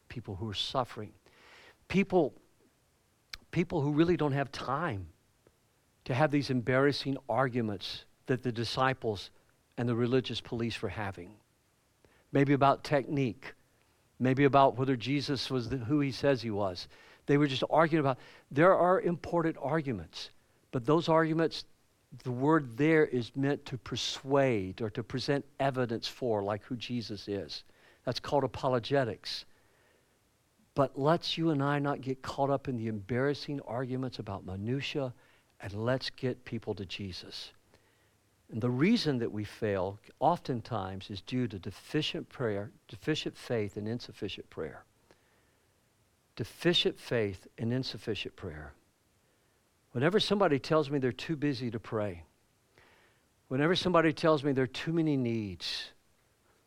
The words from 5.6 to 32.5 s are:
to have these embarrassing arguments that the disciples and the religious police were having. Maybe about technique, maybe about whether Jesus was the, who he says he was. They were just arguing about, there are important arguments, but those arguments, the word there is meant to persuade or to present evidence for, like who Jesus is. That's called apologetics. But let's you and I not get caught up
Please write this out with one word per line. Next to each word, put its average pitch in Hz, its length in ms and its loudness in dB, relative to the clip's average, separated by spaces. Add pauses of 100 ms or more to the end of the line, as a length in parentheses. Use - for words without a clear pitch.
to 135 100 -4
have 147 160 2
these 139 220 0
embarrassing 131 680 2 (100)
arguments 117 800 -2 (220)
that 127 160 0
the 123 80 -2
disciples 117 800 -2 (440)
and 120 140 -2
the 117 60 0
religious 120 440 0
police 117 440 -6
were 104 60 -2
having. 98 440 -8 (960)
Maybe 139 220 4
about 135 300 6
technique, 139 720 -2 (640)
maybe 131 280 4
about 135 320 6
whether 131 180 2
Jesus 131 560 -2
was 123 180 -2
the, 135 80 -2
who 131 220 0
he 139 120 0
says 135 300 2
he 117 80 -4
was. 98 380 -2 (400)
They 143 100 6
were 147 100 6
just 131 220 -2
arguing 156 340 4
about, 135 140 2 (320)
there 165 240 8
are 175 280 6
important 165 600 0
arguments, 131 680 -4 (400)
but 117 140 -4
those 156 240 4
arguments, 160 560 2 (580)
the 127 80 -4
word 131 460 2
there 156 280 6
is 120 300 -2
meant 139 300 0
to 131 120 -8
persuade 123 1040 0
or 110 100 -2
to 117 120 -6
present 139 420 -2 (140)
evidence 127 480 0
for, 110 340 -2
like 104 220 -2
who 127 140 -8
Jesus 110 500 -6
is. 98 360 -6 (420)
That's 123 140 -4
called 139 240 2
apologetics. 127 1000 -2 (1300)
But 139 220 0
let's 156 400 2
you 165 140 2
and 139 100 2
I 143 180 2
not 143 220 -2
get 131 200 -6
caught - 280 -2
up 139 180 0